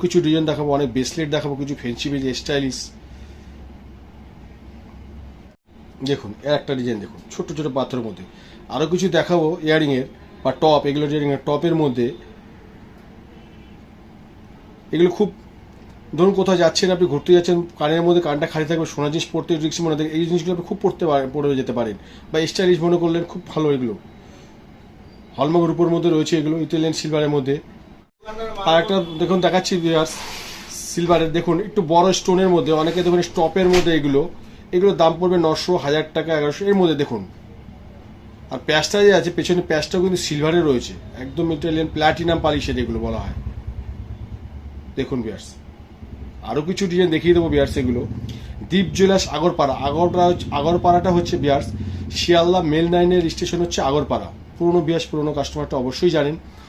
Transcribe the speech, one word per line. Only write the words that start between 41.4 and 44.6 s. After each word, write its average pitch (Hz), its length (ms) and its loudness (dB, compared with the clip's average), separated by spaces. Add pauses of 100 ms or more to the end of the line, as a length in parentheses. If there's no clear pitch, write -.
ইতালিয়ান 160 400 -2
প্লাটিনাম 160 500 2
পালিশের 143 380 -2
এগুলো 113 220 -4
বলা 113 180 -4
হয়। 101 120 -10 (1600)